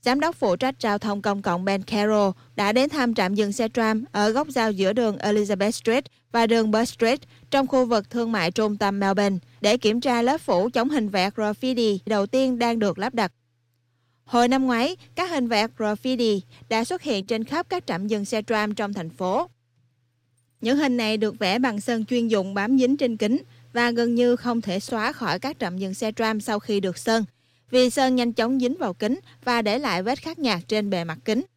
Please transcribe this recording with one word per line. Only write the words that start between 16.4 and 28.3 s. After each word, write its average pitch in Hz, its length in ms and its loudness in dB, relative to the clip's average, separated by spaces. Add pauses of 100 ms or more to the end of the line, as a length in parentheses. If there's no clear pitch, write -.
đã 220 160 0
xuất 359 180 -6
hiện 196 240 -4
trên 226 180 -2
khắp 311 240 -4
các 359 180 -6
trạm 190 220 -4
dừng 208 160 -2
xe 214 180 -4
tram 214 320 -2
trong 202 180 -4
thành 170 180 -8
phố. 247 380 -2 (1120)
Những 240 160 0
hình 277 200 2
này 220 200 0
được 208 220 -2
vẽ 202 200 0
bằng 233 220 0
sơn 226 240 -2
chuyên 233 240 0
dụng 196 260 0
bám 220 240 2
dính 254 180 4
trên 247 200 -2
kính 226 260 0 (300)
và 240 180 2
gần 233 240 0
như 240 220 4
không 233 240 -2
thể 202 200 -4
xóa 226 320 -4
khỏi 185 260 -4
các 277 220 -8
trạm 185 180 -4
dừng 190 160 -6
xe 214 180 -4
tram 220 280 -2
sau 208 180 -2
khi 202 220 -2
được 185 180 -4
sơn, 226 260 0 (460)
vì 254 200 4
sơn 262 260 2
nhanh 240 160 0